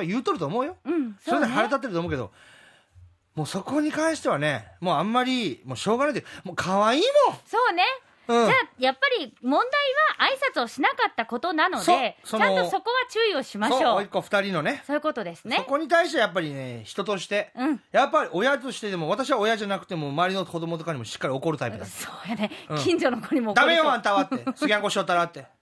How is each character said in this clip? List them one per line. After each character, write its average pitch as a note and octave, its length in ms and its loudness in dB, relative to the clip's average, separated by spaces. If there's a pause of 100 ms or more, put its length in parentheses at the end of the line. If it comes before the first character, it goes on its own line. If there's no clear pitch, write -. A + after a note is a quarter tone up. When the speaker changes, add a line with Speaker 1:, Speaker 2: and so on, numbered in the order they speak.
Speaker 1:
言 G3+ 140 -2
う A#3+ 40 -4
と G4+ 100 2
る A#3 60 -6
と D#3 60 -4
思 G3 140 -2
う C#4 60 0
よ。 F#4 180 -8
Speaker 2:
う C4 60 -6
ん、 E4+ 40 0
そ E4+ 40 0
う C4+ 80 0
ね。 G#3 140 -8
Speaker 1:
そ - 160 -4
れ D4+ 40 2
で D4 60 2
腹 A3 220 2
立 C#4 100 0
っ - 20 0
て B3+ 80 -8
る G3 60 -6
と E3+ 60 0
思 E3+ 100 -2
う - 20 -4
け C#3+ 60 -2
ど、 G#2+ 160 -6 (1000)
も D#3 80 -4
う - 20 -8
そ F#3+ 160 -6
こ C#4+ 180 -2
に D4+ 140 0
関 D#4+ 240 0
し - 20 -10
て - 80 -4
は D#3+ 120 2
ね、 C#3+ 280 -2 (140)
も F3 140 0
う - 0 -
あ C#3+ 80 2
ん A3 100 -2
ま B3 100 4
り、 B3 400 -2
も B2+ 120 -10
う - 20 -10
し - 100 -6
ょ G#3+ 60 4
う A#3+ 40 0
が C4+ 80 0
な D4+ 60 0
い - 20 0
で、 F#3 120 -6 (180)
も F#3+ 80 -10
う - 60 -10
可 G3 280 2
愛 A#3+ 120 4
い E4 40 4 (260)
も D4+ 60 0
ん。 - 120 -12
Speaker 2:
そ G#4 120 -4 (120)
う F#4+ 40 2
ね。 F4+ 100 4 (440)
Speaker 1:
う A#3 160 4
ん。 - 40 6
Speaker 2:
じ - 40 4
ゃ C5 40 6
あ、 B4+ 220 2
や B3+ 140 2
っ B3+ 40 0
ぱ - 60 -14 (180)
り B3 220 -8
問 B3 120 0
題 F4+ 80 4 (680)
は C5+ 80 0
挨 C5+ 180 0
拶 C#4+ 80 0
を A#3 60 -2
し - 140 -6
な G4+ 80 4
か A#4+ 200 0
っ - 60 -20
た A3+ 100 -2
こ A#3+ 140 -6
と F4 140 -2
な D#4+ 160 2
の D#4 100 -4
で、 C#4+ 40 -6
Speaker 1:
そ F4+ 120 6
う、 A3 440 -2
そ - 0 -
の、 G#4+ 60 4
Speaker 2:
ち - 40 6
ゃ F#4+ 120 2
ん - 40 2
と E4+ 60 -2
そ F#4 100 0
こ A4+ 100 -4
は B4+ 40 2 (140)
注 A4 100 -4 (120)
意 E4 40 0
を C4+ 80 -2
し - 140 -12
ま G#3+ 120 0
し - 40 2
ょ C4 40 4
う。 - 20 4
Speaker 1:
そ A#3+ 140 4
う、 - 20 2
甥 G3+ 100 0
っ - 40 -12
子 F#3 120 -2
二 G3+ 200 0
人 G3 120 -2
の D#3 100 0
ね。 A#3+ 220 -4
Speaker 2:
そ C#4 80 -6
う - 20 0
い D4 40 0
う - 20 -14
こ D4+ 120 -2
と A3+ 100 -6
で E3+ 120 -10
す - 120 -18
ね。 C4+ 100 -2
Speaker 1:
そ B4 60 -2
こ C#4 140 -2
に D#4 100 -4
対 E4+ 220 4
し - 20 -8
て D#4 60 -2
や G#3+ 100 4
っ E3+ 60 -6
ぱ F#3 80 -2
り D3 120 -4
ね、 B2+ 320 -8
人 - 180 -6
と G3+ 140 -2
し - 100 -8
て、 G3+ 280 -2
Speaker 2:
う B3+ 100 -4
ん。 C#4+ 160 -2 (100)
Speaker 1:
や A#3 140 6
っ C4+ 60 -2
ぱ D4 140 2
り - 80 -6
親 B3+ 260 2
と B3 120 -8
し - 80 -10
て G#3+ 100 -6
で F#3 80 -4
も、 D#3+ 120 -2
私 A#3+ 220 0
は B3 80 2
親 A3 180 2
じ G#3+ 60 -6
ゃ G#3 40 -4
な G3 120 -2
く - 80 -18
て F#3 80 -6
も、 D3 140 -4
周 E3+ 200 0
り F#3+ 60 -2
の F#3 100 -2
子 E3+ 140 -6
供 E3 180 -4
と D#3+ 60 -8
か E3 100 -4
に C3 60 -6
も A2+ 60 -8
し - 100 -10
っ - 20 -10
か E3 100 -2
り C3 60 0
怒 C#3 180 -2
る D3 60 -2
タ B2+ 100 -2
イ A2 40 -6
プ G#2+ 60 -10
だ。 - 80 -12
Speaker 2:
そ - 240 -10 (160)
う F3+ 40 -8
や A3+ 60 -4
ね。 G#3 160 -4 (180)
Speaker 1:
う D#3 60 -6
ん。 - 40 -2
Speaker 2:
近 E4+ 200 2
所 C#4+ 100 2
の A#3 120 -2
子 - 120 -8
に B3+ 80 2
も A3 120 -2
怒 C4+ 120 6
る E4 80 4
人。 D#4+ 100 4
Speaker 1:
「ダ - 0 -
メ D4+ 40 2
よ、 C4+ 60 4
あ A#3 40 0
ん G3+ 40 -6
た G#3 120 2
は」 G3+ 100 4
っ C#4 60 -10
て。 A#3 160 -4
Speaker 2:
<laughs> C4 100 -4
Speaker 1:
「す - 100 -4
ぎ G#3 60 2
や G#3 80 4
ん - 20 -6
こ G#3 80 0
し - 60 -2
よ G3 80 2
っ - 20 -14
た F3+ 100 2
ら」 E3+ 100 4
っ E3 60 -6
て。 C3+ 140 -16 (160)